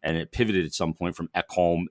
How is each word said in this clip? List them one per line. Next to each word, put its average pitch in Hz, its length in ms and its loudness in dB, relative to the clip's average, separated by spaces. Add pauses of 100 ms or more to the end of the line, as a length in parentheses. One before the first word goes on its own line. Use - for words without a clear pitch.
and 78 140 0
it 82 160 -4
pivoted 104 320 2
at 78 100 -6
some 82 200 -2
point 87 220 -4
from 85 200 -6
Ekholm 87 540 2